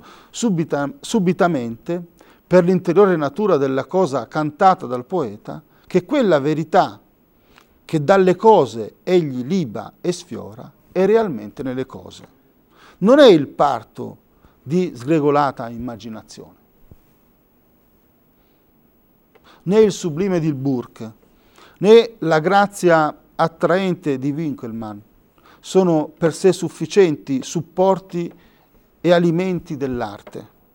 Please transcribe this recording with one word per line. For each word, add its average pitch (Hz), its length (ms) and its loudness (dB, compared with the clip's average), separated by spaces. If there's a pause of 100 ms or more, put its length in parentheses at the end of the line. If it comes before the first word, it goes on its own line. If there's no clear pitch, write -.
(300)
subita-, 156 680 -4
subitamente, 170 1040 -2 (420)
per 180 200 4
l'interiore 185 500 2
natura 160 420 0
della 135 280 0
cosa 139 420 -2
cantata 156 580 0
dal 123 200 -8
poeta, 143 580 -8 (240)
che 180 180 -2
quella 208 340 2
verità 147 600 -2 (840)
che 156 180 -4
dalle 185 320 4
cose 131 680 2
egli 151 420 0
liba 123 560 -6
e 175 100 -4
sfiora 104 600 -14 (200)
è 185 140 0
realmente 160 580 -2
nelle 131 220 -6
cose. - 540 -20 (600)
Non 240 200 4
è 285 80 10
il 156 200 6
parto 123 680 -4 (440)
di 175 320 -2
sgregolata 143 760 -2
immaginazione, 113 840 -16 (3000)
né 196 160 0
il 214 120 6
sublime 180 480 -4
Dilburg, 131 720 -6 (680)
né 220 400 4
la 160 200 2
grazia 175 800 2 (180)
attraente 165 840 -2
di 139 120 -6
Winckelmann 113 680 -10 (600)
sono 170 560 0
per 160 160 0
sé 190 180 2
sufficienti 156 920 -2
supporti 180 880 -4 (680)
e 165 120 2
alimenti 175 680 0
dell'arte, 120 720 -8 (260)